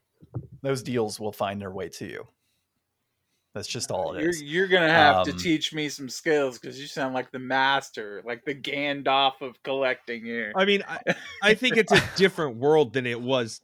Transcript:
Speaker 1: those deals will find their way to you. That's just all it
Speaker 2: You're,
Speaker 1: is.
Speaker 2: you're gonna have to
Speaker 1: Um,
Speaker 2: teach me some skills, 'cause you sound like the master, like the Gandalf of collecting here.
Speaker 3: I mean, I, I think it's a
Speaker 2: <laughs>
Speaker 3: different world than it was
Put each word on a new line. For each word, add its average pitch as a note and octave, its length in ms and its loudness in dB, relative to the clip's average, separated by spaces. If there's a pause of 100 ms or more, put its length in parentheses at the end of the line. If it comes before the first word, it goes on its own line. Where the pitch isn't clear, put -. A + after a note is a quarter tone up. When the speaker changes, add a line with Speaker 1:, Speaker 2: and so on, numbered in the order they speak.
(640)
Speaker 1:
those C3+ 200 -2
deals A2+ 360 -2
will G#2+ 140 -6
find G2+ 280 -4
their G2 120 -8
way F#2+ 160 -6
to - 180 -12
you. A1 220 -12 (1300)
That's G#2 140 -10
just A2+ 220 -8
all F#2 240 -4
it - 80 -6
Speaker 2:
You're, E3+ 80 0
Speaker 1:
is. D#3+ 120 -6
Speaker 2:
you're E3+ 260 -2
gonna F3+ 200 4
have D3 380 6
to F#2 60 -4
Speaker 1:
Um, F2+ 60 -6
Speaker 2:
teach D3 360 0
me D3+ 160 -4
some C3+ 180 -12
skills, C#3 500 -2
'cause C3 200 -14
you C#3+ 80 -12
sound C#3 260 -6
like B2+ 200 -6
the C3+ 60 -10
master, C3 840 -2
like A#2+ 220 -8
the D3 80 -4
Gandalf C#3 880 0
of B2+ 200 -12
collecting B2+ 640 -2
here. A#2 320 -6
Speaker 3:
I F#3+ 80 4
mean, G3+ 240 4
I, D#3+ 120 -8 (420)
I G#3 100 6
think A#3 240 2
it's G#3+ 160 4
a F3+ 80 8
Speaker 2:
<laughs> - 160 -6
Speaker 3:
different E3+ 400 2
world C#3+ 380 4
than C3 100 0
it A#2+ 160 -2
was A#2+ 440 -2